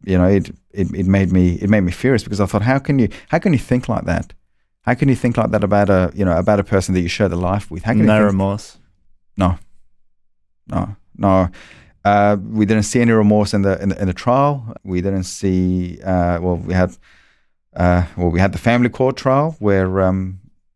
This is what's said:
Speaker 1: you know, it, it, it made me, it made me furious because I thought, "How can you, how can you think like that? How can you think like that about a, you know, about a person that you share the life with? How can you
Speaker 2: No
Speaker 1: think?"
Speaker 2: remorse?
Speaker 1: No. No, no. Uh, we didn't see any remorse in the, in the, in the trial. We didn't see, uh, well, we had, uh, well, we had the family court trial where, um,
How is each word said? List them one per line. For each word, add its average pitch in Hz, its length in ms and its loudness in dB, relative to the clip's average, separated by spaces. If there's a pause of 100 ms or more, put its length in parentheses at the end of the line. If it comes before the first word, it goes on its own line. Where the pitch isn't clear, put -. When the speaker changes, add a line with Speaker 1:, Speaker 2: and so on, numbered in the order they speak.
Speaker 1:
you 92 120 0
know, 90 100 4
it, 98 220 2 (220)
it, 98 220 -4
it 90 120 -4
made 98 260 2
me, 90 300 2
it 101 80 0
made 104 120 2
me 90 100 -2
furious 123 320 0
because 101 160 -6
I 101 60 0
thought, 98 160 -2
"How 131 180 0
can 139 200 0
you, 107 100 2 (200)
how 165 100 0
can 180 140 0
you 123 60 2
think - 280 -2
like - 180 -4
that? - 280 -4 (480)
How 123 140 -2
can 135 140 2
you 127 60 2
think 120 220 -2
like 113 140 0
that 107 120 0
about 101 260 2
a, 92 260 2
you 98 100 -2
know, 85 120 2
about 101 220 2
a 98 40 0
person 95 300 -2
that 92 80 2
you 87 80 -4
share 101 200 0
the 87 60 -2
life 90 360 -4
with? 85 120 -12
How 110 80 -2
can 110 80 2
you 110 60 4
Speaker 2:
No 107 120 4
Speaker 1:
think?" 104 140 2
Speaker 2:
remorse? 98 460 -4 (600)
Speaker 1:
No. 90 200 0 (1080)
No, 92 280 -6 (220)
no. 95 320 2 (560)
Uh, 101 360 4
we 107 240 -2
didn't 107 180 2
see 120 180 0
any 117 100 4
remorse 104 420 4
in 101 100 0
the, 95 180 0
in 98 80 -2
the, - 120 -4
in 98 60 0
the 90 60 -2
trial. 131 600 -2 (100)
We 90 180 -4
didn't 95 220 -2
see, 92 800 -2
uh, 87 400 0
well, 90 160 -2
we 92 160 -6
had, 92 220 0 (800)
uh, 90 280 2 (140)
well, 90 120 0
we 85 100 0
had 92 140 0
the 85 40 -8
family 120 320 0
court 131 280 -2
trial 147 420 0
where, 95 420 0
um, 95 380 -2 (360)